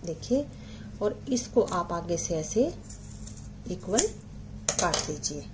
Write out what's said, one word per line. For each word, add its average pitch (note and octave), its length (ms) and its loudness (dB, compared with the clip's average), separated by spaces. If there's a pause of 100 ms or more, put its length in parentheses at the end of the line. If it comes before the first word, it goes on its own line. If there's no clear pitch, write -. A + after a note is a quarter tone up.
देखिए, B3 400 2 (560)
और G#3 160 2 (120)
इसको A#3+ 320 4
आप F3 300 2
आगे E3+ 260 0
से - 180 0
ऐसे A#3 360 4 (960)
equal G3 360 4 (680)
काट - 340 2
दीजिए। D3 480 -4